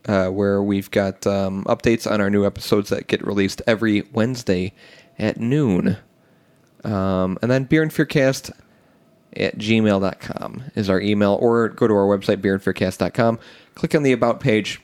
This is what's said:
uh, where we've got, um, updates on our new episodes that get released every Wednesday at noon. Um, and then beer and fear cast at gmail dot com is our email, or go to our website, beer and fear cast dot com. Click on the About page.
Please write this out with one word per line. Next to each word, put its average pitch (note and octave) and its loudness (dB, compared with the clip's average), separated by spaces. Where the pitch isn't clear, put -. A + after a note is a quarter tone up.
uh, F#2+ 0
where G2+ 0
we've G2 -2
got, G2 -2
um, G2 -2
updates - 0
on G#2 0
our G2+ 0
new G2+ 2
episodes G2+ 0
that - -4
get - -2
released G2+ -2
every G#2+ 2
Wednesday G#2+ -2
at G#2+ -2
noon. A#2 0
Um, F#2+ -2
and A#2 -2
then C3 0
beer D#3 2
and D#3 -2
fear D#3 0
cast C3 0
at - -2
gmail G#2+ 2
dot F#2+ -2
com - -12
is G2+ -2
our F#2+ 2
email, G2+ 2
or A#2 2
go - 0
to G#2+ 4
our G2 4
website, G2 0
beer G2 2
and F#2+ -4
fear F#2+ -2
cast - -2
dot F2 -2
com. A#2 2
Click - -2
on D3+ 2
the C3+ 4
About A#2 0
page. G#2+ 0